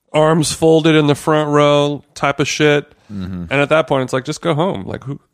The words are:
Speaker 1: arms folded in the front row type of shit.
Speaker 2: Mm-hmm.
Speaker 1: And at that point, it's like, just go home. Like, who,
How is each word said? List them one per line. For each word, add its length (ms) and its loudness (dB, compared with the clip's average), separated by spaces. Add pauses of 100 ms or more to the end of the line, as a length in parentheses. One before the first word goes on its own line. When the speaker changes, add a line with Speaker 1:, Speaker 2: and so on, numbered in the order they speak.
(120)
Speaker 1:
arms 400 2
folded 440 4
in 100 4
the 80 2
front 360 -2
row 520 2 (120)
type 260 -4
of 80 0
shit. 420 0 (220)
Speaker 2:
Mm-hmm. 380 -8
Speaker 1:
And 20 -2
at 160 0
that 180 2
point, 180 0
it's 80 -6
like, 120 -4
just 180 -8
go 120 -2
home. 300 -4
Like, 200 -10
who, 80 -10 (220)